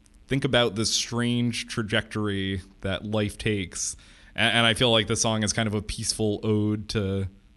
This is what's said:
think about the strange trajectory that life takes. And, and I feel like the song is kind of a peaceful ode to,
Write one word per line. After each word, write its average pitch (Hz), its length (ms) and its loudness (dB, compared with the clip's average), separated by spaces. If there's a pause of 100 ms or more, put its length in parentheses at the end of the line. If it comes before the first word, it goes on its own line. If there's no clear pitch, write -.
(280)
think 135 160 0
about 120 300 2
the 110 100 0
strange 120 840 -2
trajectory 101 960 -2 (220)
that 95 220 -4
life 107 340 -2
takes. - 580 -4 (400)
And, 110 220 2
and 117 80 6
I 113 80 4
feel 120 180 4
like 110 140 4
the 113 100 0
song 110 260 2
is 104 120 0
kind 113 140 0
of 104 60 -2
a 107 60 0
peaceful 107 640 -2
ode 107 480 0
to, 98 380 -2 (280)